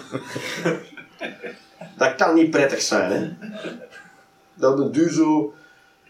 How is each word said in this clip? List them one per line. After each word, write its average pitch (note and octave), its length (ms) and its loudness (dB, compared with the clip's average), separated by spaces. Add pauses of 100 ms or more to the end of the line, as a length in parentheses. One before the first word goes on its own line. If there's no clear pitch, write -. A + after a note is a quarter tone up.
(2000)
Dat E3 180 0
kan E3+ 200 4
niet D#3+ 160 6
prettig C#3+ 300 2
zijn, - 300 0
hè. - 360 -4 (1080)
Dat C3+ 180 2
op C#3 60 2
den C3 140 0
duur D#3+ 200 2
zo... D#3 420 2 (560)